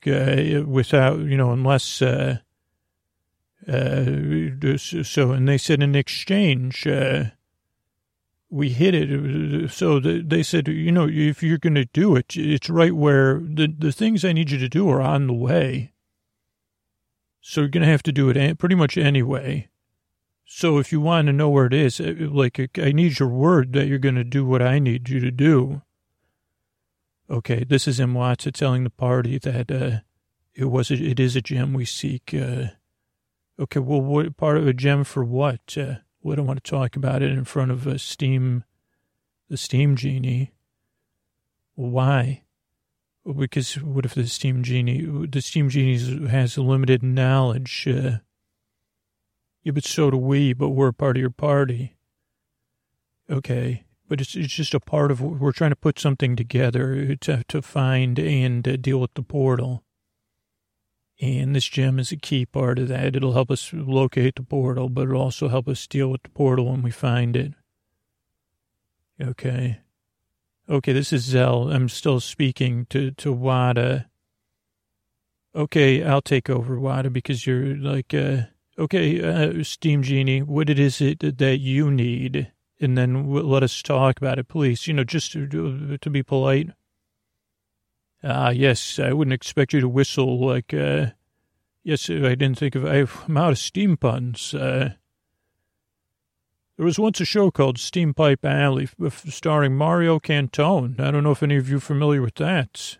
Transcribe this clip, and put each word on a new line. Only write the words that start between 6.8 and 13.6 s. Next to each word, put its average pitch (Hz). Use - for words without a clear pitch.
uh, 139
we 143
hit 165
it. 143
So 156
th-, 170
they 160
said, 151
"You 160
know, 170
if 151
you're 160
gonna 143
do 165
it, 123
it's 156
right 165
where 143
the, 156